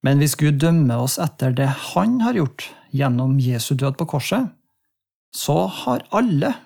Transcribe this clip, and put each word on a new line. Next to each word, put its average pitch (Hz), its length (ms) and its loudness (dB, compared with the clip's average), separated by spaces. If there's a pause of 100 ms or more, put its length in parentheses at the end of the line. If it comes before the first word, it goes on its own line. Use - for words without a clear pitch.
Men 139 180 4
hvis 143 180 0
Gud 147 220 2
dømmer 147 420 2
oss 135 160 -2
etter 131 380 -2
det 139 100 2 (220)
han 226 340 0
har 240 140 0
gjort - 320 -4 (240)
gjennom 131 480 2
Jesu 123 340 -2
død 135 240 -2
på 165 160 -2
korset, 202 360 -2 (800)
så 165 320 0 (160)
har - 320 -2
alle 220 400 2 (120)